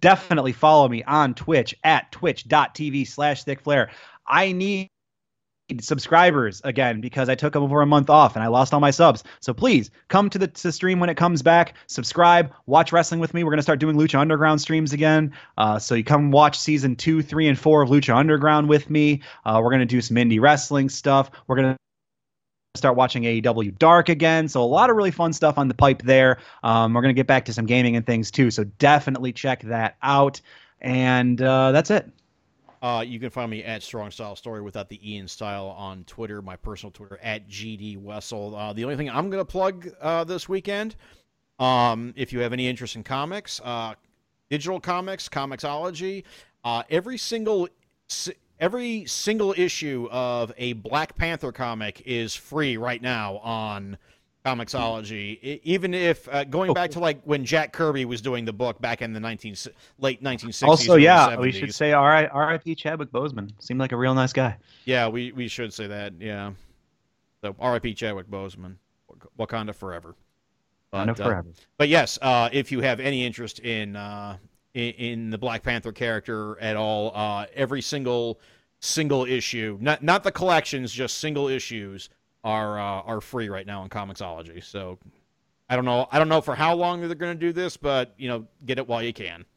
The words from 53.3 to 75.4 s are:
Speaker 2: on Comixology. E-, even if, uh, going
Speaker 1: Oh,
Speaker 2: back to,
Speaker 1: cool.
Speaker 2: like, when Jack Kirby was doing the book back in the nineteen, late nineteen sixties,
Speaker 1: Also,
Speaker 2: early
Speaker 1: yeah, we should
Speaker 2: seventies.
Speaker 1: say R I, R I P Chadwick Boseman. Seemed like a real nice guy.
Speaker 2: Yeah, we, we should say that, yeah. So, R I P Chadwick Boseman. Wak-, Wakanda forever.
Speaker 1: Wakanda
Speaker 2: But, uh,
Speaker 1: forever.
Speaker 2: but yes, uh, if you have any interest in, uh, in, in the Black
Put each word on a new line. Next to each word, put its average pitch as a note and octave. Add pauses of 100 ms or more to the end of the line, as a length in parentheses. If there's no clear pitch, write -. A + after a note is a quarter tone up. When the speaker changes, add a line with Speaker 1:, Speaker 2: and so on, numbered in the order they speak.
Speaker 2:
on G#2 (480)
Comixology. A2+
E-, C#3+
even F3+
if, F3
uh, C#3+
going E3+
Speaker 1:
Oh, -
Speaker 2:
back F3
to, D3
Speaker 1:
cool. E3+
Speaker 2:
like, D3+
when D3
Jack D3+
Kirby C#3+
was A#2
doing A#2+
the A2+
book A2+
back A#2
in A#2
the A2
nineteen, A2 (440)
late C3+
nineteen A#2+
sixties, C#3
Speaker 1:
Also, D3+
Speaker 2:
early D#3+
Speaker 1:
yeah, D3+
we B2+
should B2
Speaker 2:
seventies. A2+
Speaker 1:
say D3+
R D3
I, D#3
R D3+
I E3
P E3
Chadwick D#3
Boseman. B2
Seemed B2+
like C3
a B2
real C3
nice B2+
guy. B2 (300)
Speaker 2:
Yeah, B2
we, B2
we B2
should A2+
say G#2
that, G2+
yeah. G2+ (920)
So, G2+
R B2
I A#2+
P A#2
Chadwick G2+
Boseman. F#2+ (600)
Wak-, A2
Wakanda G#2+
forever. E2+ (800)
Speaker 1:
Wakanda G#2+
Speaker 2:
But, G2
uh, G2+
Speaker 1:
forever. F2+ (280)
Speaker 2:
but D3
yes, D3
uh, B2
if C3+
you B2+
have B2
any C3
interest A#2
in, G#2+
uh, G#2 (340)
in, A#2+
in A#2
the A2
Black A2+